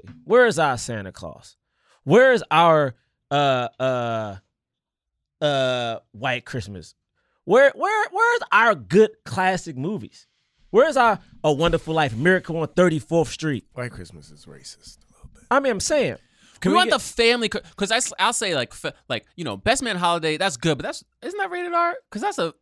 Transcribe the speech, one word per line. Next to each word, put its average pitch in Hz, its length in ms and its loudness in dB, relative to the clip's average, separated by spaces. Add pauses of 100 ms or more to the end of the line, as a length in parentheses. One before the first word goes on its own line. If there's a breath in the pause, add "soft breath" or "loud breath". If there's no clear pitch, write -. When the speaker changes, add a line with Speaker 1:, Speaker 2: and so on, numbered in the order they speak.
(240)
Speaker 1:
Where 240 240 4
is 196 100 -2
our 147 200 0
Santa 104 340 -10
Claus? - 460 -18 (480)
Where 240 260 6
is 226 180 0
our, 156 460 4 (340)
uh, 135 380 0 (100)
uh, 117 580 -4 (1040)
uh, 127 580 -2 (140)
White 123 320 -6
Christmas? 98 500 -12 (480)
Where, 269 320 6
where, 415 360 -2
where's 453 280 2 (120)
our 220 240 4
good 170 360 2 (140)
classic 185 520 -4
movies? 147 500 -10 (420)
Where's 277 260 4
our 233 240 2 (240 soft breath)
A 156 80 2
Wonderful 160 420 0
Life, 147 220 0
Miracle 165 420 0
on 156 120 -4
Thirty-fourth 165 600 2
Street? 147 440 -6
Speaker 2:
White 123 180 -10
Christmas 82 400 -20
is 76 140 -20
racist - 540 -20
a - 140 -20
little - 200 -20
bit. - 180 -20
Speaker 1:
I 254 80 2
mean, 277 120 0
I'm 196 80 -4
saying, 214 360 -2 (460 soft breath)
can 185 100 0
Speaker 3:
We - 20 2
Speaker 1:
we 320 40 4
Speaker 3:
want 359 140 4
Speaker 1:
get 294 80 2
Speaker 3:
the - 40 -8
family, 233 460 0
co-, 208 100 -6 (160 soft breath)
'cause 202 160 -4
I 226 60 0
s-, - 220 -4
I'll 214 140 0
say, 202 220 -4
like, 123 160 -4
f-, - 220 -10 (160)
like, 120 160 -6 (100)
you 175 80 -12
know, 107 140 -6
Best 220 260 -2
Man 220 140 -6
Holiday, 170 400 -2
that's 170 200 -4
good, 156 200 -2
but 147 60 -10
that's, 277 200 -10 (200)
isn't 359 140 -10
that 392 120 -6
rated 349 240 -8
R? 339 220 0 (160)
'Cause 208 100 -8
that's 403 160 -4
a, - 100 -2
Speaker 1:
It 151 140 -10